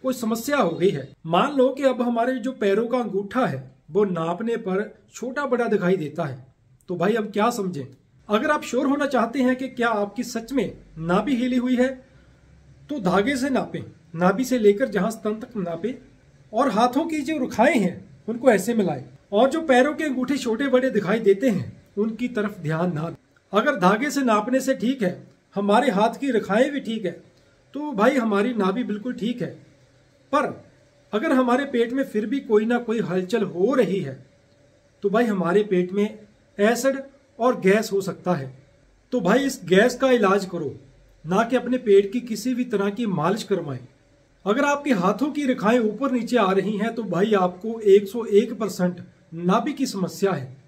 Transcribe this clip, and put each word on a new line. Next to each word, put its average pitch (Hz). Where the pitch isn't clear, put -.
कोई 262
समस्या 226
हो 208
गई 156
है। 143
मान 196
लो 262
कि 269
अब 247
हमारे 240
जो 254
पैरों 208
का 247
अंगूठा 202
है 139
वो 196
नापने 175
पर 185
छोटा 262
बड़ा 240
दिखाई 190
देता 156
है, 135
तो 180
भाई 185
हम 214
क्या 208
समझें? 185
अगर 226
आप 302
sure 277
होना 285
चाहते 254
हैं 254
कि 262
क्या 240
आपकी 208
सच 226
में 240
नाभि 196
हिली 247
हुई 247
है 247
तो 294
धागे 202
से 262
नापें, 180
नाभि 190
से 254
लेकर 208
जहां 202
स्तन 214
तक 226
नापें 175
और 247
हाथों 240
की 311
जो 311
रुखाएं 254
हैं -
उनको 240
ऐसे 214
मिलाएं। 170
और 233
जो 320
पैरों 277
के 311
अंगूठे 262
छोटे 233
बड़े 254
दिखाई 196
देते 196
हैं 151
उनकी 226
तरफ 208
ध्यान 160
ना 156
दें। 165
अगर 247
धागे 214
से 277
नापने 240
से 262
ठीक 254
है, 180
हमारे 208
हाथ 196
की 277
रेखाएं 226
भी 285
ठीक 220
है, -
तो 294
भाई 233
हमारी 226
नाभि 220
बिल्कुल 208
ठीक 220
है। 139
पर 269
अगर 311
हमारे 254
पेट 233
में 269
फिर 214
भी 277
कोई 214
ना 240
कोई 233
हलचल 185
हो 180
रही 202
है 135
तो 202
भाई 226
हमारे 190
पेट 180
में 208
एसिड 240
और 233
गैस 208
हो 196
सकता 180
है। 135
तो 254
भाई 214
इस -
गैस 196
का 262
इलाज 202
करो, -
ना 180
कि 240
अपने 247
पेट 202
की 240
किसी 240
भी 247
तरह 202
की 220
मालिश 175
करवाएं। 147
अगर 233
आपके 285
हाथों 202
की 294
रेखाएं 247
ऊपर 226
नीचे 247
आ 196
रही 196
हैं 226
तो 240
भाई 185
आपको 196
एक 202
सौ 233
एक 226
परसेंट 185
नाभि 190
की 269
समस्या 190
है। 135